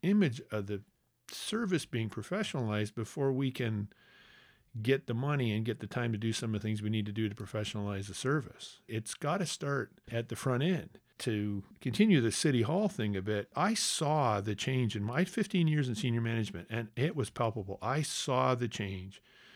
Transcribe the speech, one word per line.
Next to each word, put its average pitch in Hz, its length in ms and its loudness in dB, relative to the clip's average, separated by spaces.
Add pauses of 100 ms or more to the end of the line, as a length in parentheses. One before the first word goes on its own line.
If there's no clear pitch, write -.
image 170 400 4 (100)
of 107 140 -2
the 101 160 -4 (500)
service 202 540 -2
being 113 240 -2
professionalized 110 880 -2
before 135 360 0
we 135 200 0
can 110 360 -2 (920)
get 131 240 2
the 117 80 -2
money 131 380 0
and 110 140 0
get 113 140 -2
the 107 80 -8
time 120 240 -2
to 110 60 -2
do 110 160 0
some 110 220 -2
of 101 60 -2
the 107 60 -4
things 107 140 -2
we 107 80 -2
need 107 160 0
to 104 60 -6
do 107 180 0
to 92 60 -8
professionalize 101 720 -4
the 95 80 -10
service. - 720 -4
It's 110 260 -6
gotta 170 320 -2
start 143 460 -4 (200)
at 117 180 -2
the 117 60 -6
front 127 280 0
end. 151 360 -2 (200)
To 104 440 -2 (180)
continue 175 380 6
the 113 120 4
City 127 320 4
Hall 180 240 2
thing 107 280 0
a 95 60 -2
bit, 101 340 0
I 202 200 2
saw 143 640 2
the 104 140 0
change 127 400 0
in 101 80 -2
my, 117 140 -2
I - 20 2
had 185 100 2
fifteen 180 380 2
years 151 200 2
in 120 60 -2
senior 117 280 0
management, 110 480 -2
and 113 260 -2
it 156 200 0
was 123 140 -2
palpable. 110 500 -2
I 135 220 0
saw 127 540 2
the 120 120 -2
change. 98 540 -6 (340)